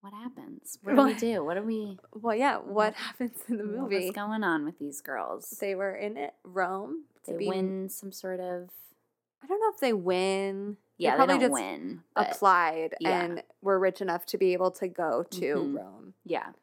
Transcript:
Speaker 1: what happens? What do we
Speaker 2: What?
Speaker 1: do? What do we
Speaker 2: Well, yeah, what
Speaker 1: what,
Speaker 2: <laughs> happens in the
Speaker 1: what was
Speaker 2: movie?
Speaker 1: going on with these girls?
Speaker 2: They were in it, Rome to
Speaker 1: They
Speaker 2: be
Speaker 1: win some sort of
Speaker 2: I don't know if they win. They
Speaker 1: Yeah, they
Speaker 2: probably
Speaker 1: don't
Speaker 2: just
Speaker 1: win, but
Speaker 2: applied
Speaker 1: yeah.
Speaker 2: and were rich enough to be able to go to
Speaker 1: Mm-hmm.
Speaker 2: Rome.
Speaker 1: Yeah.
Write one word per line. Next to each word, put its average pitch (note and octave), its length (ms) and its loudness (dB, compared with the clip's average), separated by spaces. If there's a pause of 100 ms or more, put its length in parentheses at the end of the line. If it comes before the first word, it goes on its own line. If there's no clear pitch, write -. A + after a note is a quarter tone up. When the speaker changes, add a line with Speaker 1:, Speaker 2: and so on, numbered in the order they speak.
Speaker 1:
what G3 120 -18
happens? A3+ 680 -14
What G3+ 120 4
do C4+ 80 10
we C4+ 80 6
Speaker 2:
What? G#3+ 80 -2
Speaker 1:
do? A3+ 240 0
What D#3 120 -2
do G3+ 80 -2
we G#3+ 360 -6 (140)
Speaker 2:
Well, A3 220 0
yeah, B3+ 220 2
what - 100 -8
Speaker 1:
what, G#3+ 260 2
Speaker 2:
<laughs> - 20 -12
happens - 520 -6
in A#3 100 0
the G#3 80 -4
Speaker 1:
what A3 240 -4
was G3 140 2
Speaker 2:
movie? F#3 80 -2
Speaker 1:
going G#3+ 320 -2
on D#3+ 220 2
with D#3 120 -8
these C#3+ 240 -8
girls? G2 500 -6
Speaker 2:
They G3 220 -2
were F#3+ 220 -2
in G#3 220 -6
it, - 260 -8
Rome F#3+ 600 -4 (180)
to - 80 -8
Speaker 1:
They E3+ 60 -4
Speaker 2:
be E3+ 100 -2
Speaker 1:
win F#3+ 420 -2
some F#3+ 220 -12
sort F#3 280 -8
of F3+ 300 -8 (720)
Speaker 2:
I C#4 60 -20
don't F#4+ 140 0
know A4 80 4
if - 100 -10
they B3+ 140 2
win. G3 840 0 (200)
They F3 80 0
Speaker 1:
Yeah, - 60 6
they - 60 4
Speaker 2:
probably C4+ 180 6
Speaker 1:
don't B3+ 60 4
Speaker 2:
just B3 120 4
Speaker 1:
win, F#2+ 500 -4 (120)
but A3+ 160 2
Speaker 2:
applied E3 680 4
Speaker 1:
yeah. F#3 220 2
Speaker 2:
and E3+ 220 -4 (180)
were G3 180 4
rich F#3 220 2
enough F3 260 -2
to A3 100 -6
be F#3+ 160 4
able F3+ 180 2
to F#3 160 -6
go E3 360 0
to F3+ 160 -8 (160)
Speaker 1:
Mm-hmm. C#3 220 0
Speaker 2:
Rome. F#2+ 360 -14 (100)
Speaker 1:
Yeah. - 280 -4 (120)